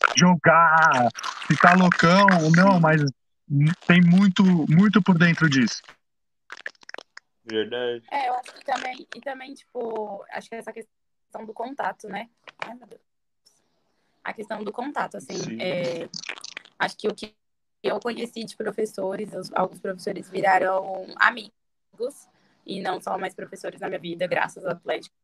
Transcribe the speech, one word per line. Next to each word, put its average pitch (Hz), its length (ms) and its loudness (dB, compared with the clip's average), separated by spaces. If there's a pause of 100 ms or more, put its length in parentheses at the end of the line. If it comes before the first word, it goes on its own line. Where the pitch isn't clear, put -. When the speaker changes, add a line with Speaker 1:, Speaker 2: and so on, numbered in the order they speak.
(160)
Speaker 1:
jogar, 160 920 4 (380)
ficar 175 320 4
loucão. 185 500 4 (280)
Não, 190 200 6
Speaker 2:
Sim. 175 40 2
Speaker 1:
mas 156 220 4 (840)
tem 180 160 6
muito, 185 420 6 (240)
muito 190 360 6
por 180 140 4
dentro 170 320 4
disso. 131 320 0 (1600)
Speaker 2:
Verdade. 117 640 -4
Speaker 3:
É, 269 200 -4
eu 247 60 -4
acho - 180 -12
que - 120 -20
também, 254 500 -8
e 240 60 -18
também, 269 320 -14
tipo, 220 800 -12
acho - 180 -14
que 233 60 -14
essa 220 180 -14
questão - 720 -20
do 214 80 -16
contato, 226 540 -10
né? 202 220 -12 (360)
Ai, 226 80 -14
meu 240 140 -20
Deus. - 140 -20 (1200)
A 190 100 -8
questão 214 300 -12
do 208 80 -10
contato, 240 460 -10
assim, - 200 -12
Speaker 2:
Sim. 165 240 -10
Speaker 3:
é, 175 480 -6 (680)
acho 190 180 -6
que 208 100 -8
o 208 60 -4
que 214 220 -18 (480)
eu 208 160 -4
conheci 233 440 -10
de - 120 -16
professores, 202 760 -8
os, 185 200 -12
alguns 185 260 -4
professores 190 500 -10
viraram 190 760 -2 (120)
amigos, - 1080 -6 (380)
e 185 160 -8
não 185 180 -4
só 190 180 -6
mais 185 160 -8
professores - 460 -14
na - 80 -8
minha 185 120 -8
vida, 170 280 -6
graças 165 380 -4
à 170 60 -4
Atlética. - 520 -10